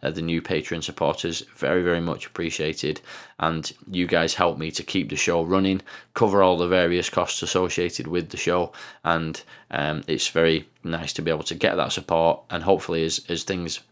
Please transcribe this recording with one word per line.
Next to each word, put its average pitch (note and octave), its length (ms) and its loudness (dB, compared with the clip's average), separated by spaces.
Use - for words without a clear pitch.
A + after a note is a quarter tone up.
uh, D2+ 80 0
the E2+ 100 -6
new E2 220 0
Patreon D#2+ 400 -2
supporters, E2 600 -2
very, F2 260 2
very E2+ 180 2
much E2 260 -4
appreciated. D#2 720 -4
And D#2+ 340 -2
you F2+ 160 0
guys E2 280 2
help E2+ 240 2
me D#2+ 140 -6
to - 100 -6
keep D#2+ 260 -2
the D2+ 80 -6
show E2+ 260 2
running, F#2+ 380 2
cover G2+ 280 6
all F2+ 160 6
the F2 100 2
various F2 400 4
costs - 340 -2
associated F2 640 0
with E2 220 -2
the - 80 -12
show. F2 360 0
And, E2 380 0
um, D2 360 -2
it's - 220 -2
very E2 400 2
nice E2 300 -4
to - 80 -6
be E2 80 -2
able D#2 140 -2
to E2 100 -6
get - 220 2
that D#2 160 0
support, E2 580 2
and E2+ 140 -6
hopefully E2+ 400 2
as, - 240 -4
as E2+ 160 -4
things F2 360 -6